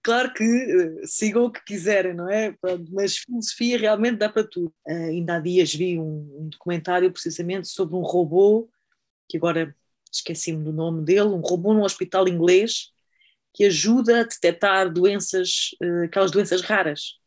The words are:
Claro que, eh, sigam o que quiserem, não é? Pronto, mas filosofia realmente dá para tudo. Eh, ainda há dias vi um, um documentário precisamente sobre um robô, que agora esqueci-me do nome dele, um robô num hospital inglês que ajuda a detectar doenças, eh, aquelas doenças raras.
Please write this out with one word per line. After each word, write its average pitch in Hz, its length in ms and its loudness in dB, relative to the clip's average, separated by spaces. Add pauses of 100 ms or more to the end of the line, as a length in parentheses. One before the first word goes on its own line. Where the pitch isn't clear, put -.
Claro 254 300 0
que, 220 100 -2
eh, 196 640 0
sigam 214 400 0
o 226 60 -2
que - 120 -16
quiserem, 190 500 -2
não 175 160 -8
é? 214 300 -2
Pronto, 175 320 -6
mas 196 260 -2
filosofia 240 600 -4
realmente 214 400 0
dá 208 100 0
para 214 160 0
tudo. 175 300 -6 (140)
Eh, 151 60 -6 (160)
ainda 170 260 -4
há 170 40 -2
dias 175 340 2
vi 175 260 -2
um, 151 400 -8
um 156 100 -10
documentário 175 640 0
precisamente 175 560 -6
sobre 175 280 -4
um 185 60 -2
robô, 185 680 4 (600)
que - 80 -6
agora 160 380 -2 (360)
esqueci-me 160 520 -6
do 156 100 -6
nome 160 320 -4
dele, 202 240 4
um 185 100 -2
robô 175 340 0
num 214 100 4
hospital 190 440 0
inglês 185 640 2 (640)
que 202 120 2
ajuda 226 560 4
a - 20 2
detectar 190 680 2
doenças, 185 920 0
eh, 175 240 0
aquelas 185 260 0
doenças 185 300 0
raras. 180 640 -4